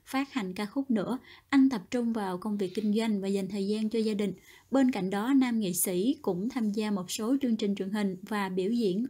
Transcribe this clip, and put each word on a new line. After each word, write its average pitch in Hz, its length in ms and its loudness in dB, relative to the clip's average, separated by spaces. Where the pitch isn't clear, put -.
phát 269 280 -4
hành 190 200 -4
ca 208 120 -4
khúc 269 260 -4
nữa. 214 280 0
Anh 269 200 8
tập 262 120 -2
trung 233 220 0
vào 196 240 -2
công 208 200 -4
việc 190 180 -2
kinh 208 180 0
doanh 220 280 0
và 190 60 -2
dành 196 200 0
thời 196 200 -2
gian 214 220 0
cho 226 100 -2
gia 214 140 0
đình. 202 200 -2
Bên 254 200 4
cạnh 190 180 -2
đó, 208 240 0
nam 254 260 4
nghệ 185 140 0
sĩ 190 480 0
cũng 190 280 -2
tham 226 220 -2
gia 214 200 -2
một 180 200 -4
số 233 300 0
chương 240 140 2
trình 202 200 0
truyền 190 140 -4
hình 202 320 -2
và 202 280 -2
biểu 185 220 -2
diễn 226 380 0